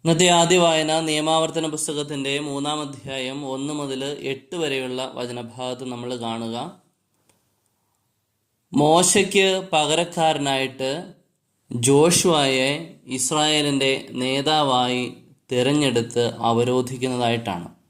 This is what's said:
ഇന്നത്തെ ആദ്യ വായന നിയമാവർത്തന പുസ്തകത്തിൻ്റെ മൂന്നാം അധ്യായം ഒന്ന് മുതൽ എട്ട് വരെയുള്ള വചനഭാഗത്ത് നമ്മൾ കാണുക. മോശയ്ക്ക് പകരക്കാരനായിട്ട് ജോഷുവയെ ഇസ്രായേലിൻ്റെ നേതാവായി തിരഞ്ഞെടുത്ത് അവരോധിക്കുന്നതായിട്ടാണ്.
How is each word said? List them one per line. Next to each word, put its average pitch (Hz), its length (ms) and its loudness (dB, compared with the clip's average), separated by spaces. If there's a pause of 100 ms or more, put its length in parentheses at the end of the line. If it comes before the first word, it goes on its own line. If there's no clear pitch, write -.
ഇന്നത്തെ 165 260 4
ആദ്യ 170 260 6
വായന 160 420 4
നിയമാവർത്തന 160 680 0
പുസ്തകത്തിൻ്റെ 147 640 -4 (100)
മൂന്നാം 147 380 -4
അധ്യായം 135 680 -8
ഒന്ന് 135 280 -6
മുതൽ 135 280 -6 (240)
എട്ട് 135 300 -8
വരെയുള്ള 131 460 -4 (120)
വചനഭാഗത്ത് 123 720 -8
നമ്മൾ 123 300 -10
കാണുക. 113 400 -6 (2250)
മോശയ്ക്ക് 180 680 4 (220)
പകരക്കാരനായിട്ട് 147 1200 0 (840)
ജോഷുവയെ 139 1000 4 (400)
ഇസ്രായേലിൻ്റെ 147 840 0 (240)
നേതാവായി 131 880 0 (460)
തിരഞ്ഞെടുത്ത് 123 760 0 (180)
അവരോധിക്കുന്നതായിട്ടാണ്. 120 1300 0 (200)